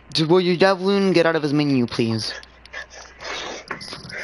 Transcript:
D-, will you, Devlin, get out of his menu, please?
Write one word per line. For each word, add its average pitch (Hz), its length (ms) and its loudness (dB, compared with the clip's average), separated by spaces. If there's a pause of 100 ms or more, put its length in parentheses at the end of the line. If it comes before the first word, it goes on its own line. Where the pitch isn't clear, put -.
(140)
D-, 147 100 0
will 170 160 4
you, 175 160 2
Devlin, 190 560 2
get 165 140 4
out 165 100 2
of 151 60 0
his 143 100 0
menu, 139 340 2
please? 113 460 -2 (1900)